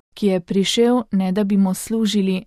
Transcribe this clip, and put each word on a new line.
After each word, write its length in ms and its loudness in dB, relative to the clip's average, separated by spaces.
ki 120 -2
je 120 2
prišel, 720 0
ne 200 0
da 120 0
bi 140 0
mu 160 2
služili, 720 -2